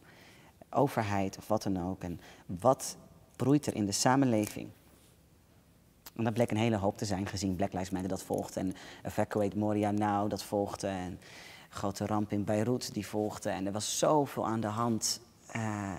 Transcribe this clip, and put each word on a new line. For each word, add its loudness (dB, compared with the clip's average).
overheid, 2
of -16
wat 2
dan 0
ook? -6
En -6
wat 2
broeit 2
er -2
in 0
de -2
samenleving?" 4
En 0
dat 2
bleek 4
een 2
hele 4
hoop 2
te -2
zijn, -2
gezien 0
Black 0
Lives -2
Matter -2
dat -2
volgde -4
en -2
Evacuate 0
Moria 2
Now 2
dat -4
volgde -2
en -4
grote -4
ramp 0
in 0
Beirut 0
die -4
volgde. -4
En -2
er -2
was -4
zoveel 4
aan 0
de -2
hand. 0
Eh, -4